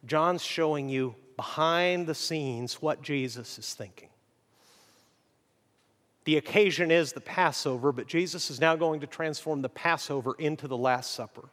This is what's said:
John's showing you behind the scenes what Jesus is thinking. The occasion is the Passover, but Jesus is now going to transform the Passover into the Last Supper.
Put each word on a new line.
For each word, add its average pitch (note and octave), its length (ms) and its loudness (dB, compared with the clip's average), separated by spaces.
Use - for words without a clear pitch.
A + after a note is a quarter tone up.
John's D#3+ 380 2
showing D3+ 480 0
you C3 240 -2
behind F3 680 2
the D#3+ 80 -2
scenes C3 680 -4
what D#3 180 0
Jesus C3 580 -6
is - 140 -10
thinking. - 380 -16
The D3+ 120 4
occasion E3+ 540 4
is D#3+ 220 4
the C3+ 80 -10
Passover, C#3+ 720 2
but A#2+ 160 -6
Jesus E3+ 420 -2
is B2+ 100 -6
now E3 160 6
going D#3+ 240 0
to C#3+ 60 -8
transform D#3 560 -4
the C3 80 -4
Passover C#3+ 640 0
into D3+ 340 -4
the C3 80 -4
Last B2+ 360 0
Supper. - 400 -12